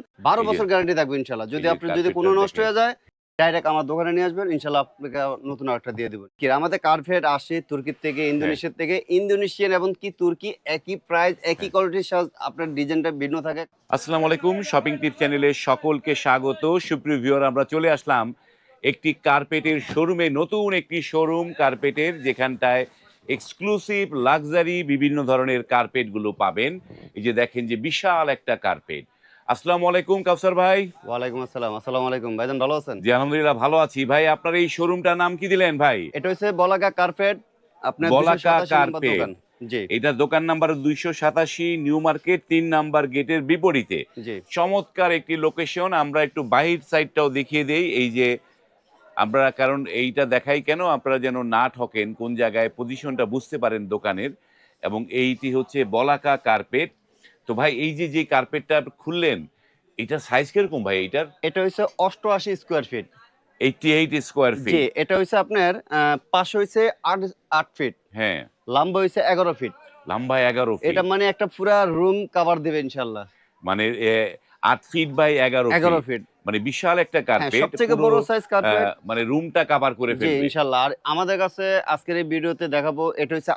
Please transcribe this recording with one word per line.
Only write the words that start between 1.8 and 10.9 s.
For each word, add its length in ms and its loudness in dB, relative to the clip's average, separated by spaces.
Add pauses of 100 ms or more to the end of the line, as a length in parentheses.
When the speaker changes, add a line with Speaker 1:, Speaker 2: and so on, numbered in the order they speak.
Speaker 1:
যদি 80 -2
Speaker 2:
কার্পেটটা 160 0
Speaker 1:
কোনো 200 2
নষ্ট 220 0
Speaker 2:
দেখেন। 100 0
Speaker 1:
হয়ে 100 -2
যায়, 200 2 (440)
ডাইরেক্ট 280 2
আমার 180 0
দোকানে 260 -2
নিয়ে 140 2
আসবেন, 260 -4
ইনশাল্লাহ 300 0
আপনাকে 680 -6
নতুন 200 -6
আরেকটা 220 -4
দিয়ে 180 -6
দিবেন। 180 -14 (100)
কি, 140 0
আমাদের 280 0
কার্পেট 460 0
আসে 360 -2
তুর্কি 300 -6
থেকে, 300 -6
Speaker 2:
হ্যাঁ। 120 0
Speaker 1:
ইন্দোনেশিয়া 440 -2
থেকে। 320 -2
ইন্দোনেশিয়ান 640 0
এবং 300 0
কি 100 -8
তুর্কি 420 -2 (120)
একই 300 -6